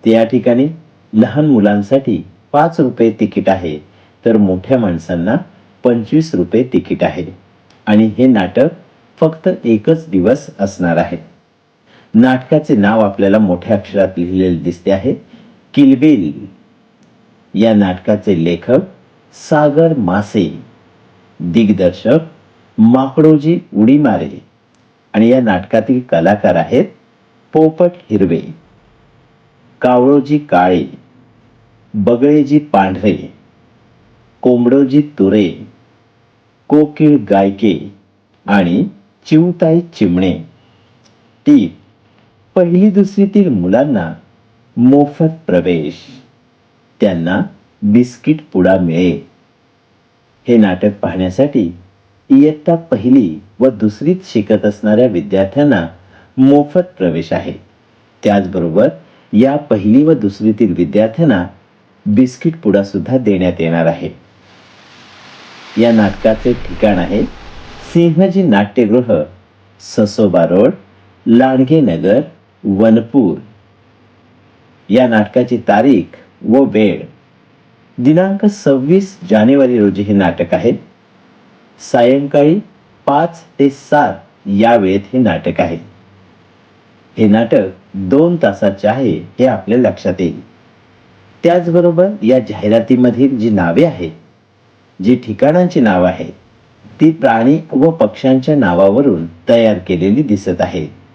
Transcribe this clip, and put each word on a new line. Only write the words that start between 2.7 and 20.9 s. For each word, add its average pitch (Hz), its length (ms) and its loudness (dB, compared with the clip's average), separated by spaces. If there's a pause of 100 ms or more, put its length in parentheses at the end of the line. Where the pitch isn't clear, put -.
रुपये 123 300 0 (100)
तिकीट 98 280 -2
आहे, 87 300 -4 (480)
तर 110 100 2
मोठ्या 101 420 0
माणसांना 90 580 -4 (460)
पंचवीस 127 520 -2
रुपये 117 380 -2
तिकीट - 320 -4
आहे - 200 -6 (640)
आणि 107 320 2
हे 127 80 2
नाटक 113 400 0 (540)
फक्त 160 280 -2 (160)
एकच 135 440 0
दिवस 98 380 0 (140)
असणार 87 360 -4
आहे. 85 200 -4 (1000)
नाटकाचे 127 600 2
नाव 107 240 2
आपल्याला 98 380 0
मोठ्या 98 380 0
अक्षरात 98 320 -2 (100)
लिहिलेले 90 400 -2
दिसते 87 320 -6
आहे, 85 240 -2 (600)
किलबिल. 135 720 2 (1080)
या 110 200 2
नाटकाचे 98 680 0
लेखक 85 360 0 (720)
सागर 151 480 2
मासे, 98 640 -4 (800)